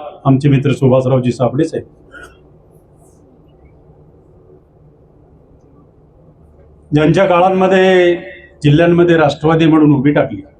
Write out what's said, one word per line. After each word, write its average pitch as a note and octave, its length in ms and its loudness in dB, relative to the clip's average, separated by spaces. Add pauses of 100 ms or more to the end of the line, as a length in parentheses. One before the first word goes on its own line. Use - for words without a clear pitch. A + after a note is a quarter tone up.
(240)
आमचे C3+ 240 0
मित्र C#3 240 0
सुभाषरावजी B2+ 600 0
साबळे B2+ 320 -2
साहेब, - 220 -10 (4000)
ज्यांच्या E3 360 0
काळांमध्ये F#3 880 2 (480)
जिल्ह्यांमध्ये E3+ 540 2
राष्ट्रवादी D#3+ 500 0
म्हणून D3+ 280 4
उभी C3+ 200 0
टाकली C3+ 280 -4 (180)